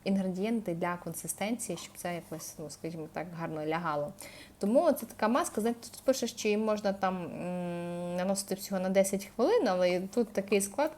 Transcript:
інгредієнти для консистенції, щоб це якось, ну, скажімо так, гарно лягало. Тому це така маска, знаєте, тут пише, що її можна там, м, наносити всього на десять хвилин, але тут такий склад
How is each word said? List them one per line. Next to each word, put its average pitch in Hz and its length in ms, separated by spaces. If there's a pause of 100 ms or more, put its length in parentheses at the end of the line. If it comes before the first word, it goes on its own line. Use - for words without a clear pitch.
інгредієнти 196 720
для 175 220
консистенції, 175 840
щоб - 180
це 175 180
якось, 165 440
ну, 151 120
скажімо 160 420
так, 160 140 (120)
гарно 160 280
лягало. 156 460 (460)
Тому 269 340
це 262 140
така - 220
маска, 269 320
знаєте, 233 200 (100)
тут - 140
пише, 262 220
що - 220
її 208 100
можна 214 340
там, 185 320
м, 175 920
наносити 196 380
всього 190 260
на 185 80
десять 196 360
хвилин, 339 440
але 180 320
тут 220 280
такий 202 320
склад 269 380